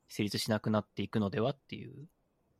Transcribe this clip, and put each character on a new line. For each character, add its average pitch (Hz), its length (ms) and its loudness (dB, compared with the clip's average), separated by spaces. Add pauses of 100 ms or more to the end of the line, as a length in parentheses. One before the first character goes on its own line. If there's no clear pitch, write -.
成 - 160 -2
立 101 140 0
し - 120 -2
な 107 100 4
く 123 100 0
な 107 100 4
っ - 60 -6
て - 160 -6
い 98 60 -2
く 113 120 2
の 101 100 2
で 92 100 -2
は 120 100 2
っ 143 60 -6
て - 200 -14
い 120 120 -12
う、 139 200 -18 (520)